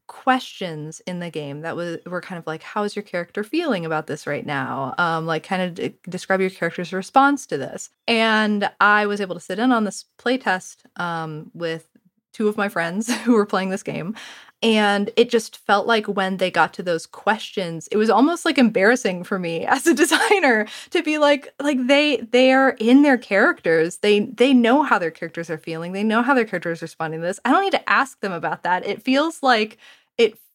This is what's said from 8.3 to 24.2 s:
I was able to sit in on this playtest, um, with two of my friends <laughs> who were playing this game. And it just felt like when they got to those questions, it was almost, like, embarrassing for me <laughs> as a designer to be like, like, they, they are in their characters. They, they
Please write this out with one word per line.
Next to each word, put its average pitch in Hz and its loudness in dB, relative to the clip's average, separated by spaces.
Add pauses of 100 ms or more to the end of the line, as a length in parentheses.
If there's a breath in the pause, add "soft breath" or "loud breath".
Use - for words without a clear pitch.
I 208 4
was 208 -4
able 180 -6
to 170 -12
sit - -8
in 254 2
on 226 2
this - -8 (120)
playtest, 240 -2 (220)
um, 160 -6
with 165 -8 (440)
two 208 0
of 208 -2
my 202 -2
friends 190 -4
<laughs> 220 -6
who 233 2
were 208 4
playing 190 -2
this 190 -6
game. 160 -8 (460 loud breath)
And 208 2
it 240 4
just - -2
felt 202 0
like 220 2
when 190 -2
they 185 0
got 160 2
to 196 -12
those 175 -4
questions, 185 -4
it 202 -2
was 214 2
almost, 285 2
like, 302 2
embarrassing 202 2
for 190 -6
me 165 -6
<laughs> - -
as 269 0
a 330 4
designer 320 2 (240 loud breath)
to 349 -2
be 302 -2
like, 285 2
like, 277 -2
they, 285 2 (160)
they 262 6
are 269 4 (100)
in 254 6
their 277 4
characters. 180 0
They, 208 4
they 233 2